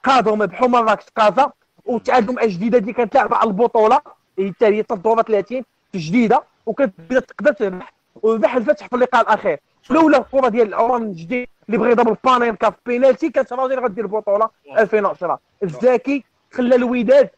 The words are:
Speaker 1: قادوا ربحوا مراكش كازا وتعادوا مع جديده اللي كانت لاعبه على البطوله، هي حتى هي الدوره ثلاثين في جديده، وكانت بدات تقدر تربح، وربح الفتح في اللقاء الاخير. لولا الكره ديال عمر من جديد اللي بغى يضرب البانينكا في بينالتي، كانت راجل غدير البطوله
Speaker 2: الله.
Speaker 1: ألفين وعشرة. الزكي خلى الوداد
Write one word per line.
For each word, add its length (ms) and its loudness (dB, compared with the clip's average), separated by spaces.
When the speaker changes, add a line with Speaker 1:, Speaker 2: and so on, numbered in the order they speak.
Speaker 1:
قادوا 320 2
ربحوا 320 -2
مراكش 360 0
كازا 360 2
وتعادوا 500 -2
مع 100 -2
جديده 340 0
اللي 140 -2
كانت 220 -4
لاعبه 220 2
على 120 0
البطوله، 520 2
هي 140 -4
حتى 140 0
هي 240 2
الدوره 320 0
ثلاثين 420 -2
في 60 -6
جديده، 440 0
وكانت 320 -2
بدات 320 -4
تقدر 220 0
تربح، 400 -6
وربح 340 0
الفتح 300 -2
في 100 -8
اللقاء 260 0
الاخير. 360 -2
لولا 280 4
الكره 300 0
ديال 260 0
عمر 240 0
من 140 -8
جديد 360 -8
اللي 120 -2
بغى 120 0
يضرب 180 2
البانينكا 640 0
في 60 -20
بينالتي، 440 0
كانت 220 -4
راجل 320 -4
غدير 200 -4
البطوله 440 -2
Speaker 2:
الله. 160 -4
Speaker 1:
ألفين 220 0
وعشرة. 340 -4
الزكي 600 -2
خلى 220 0
الوداد 640 2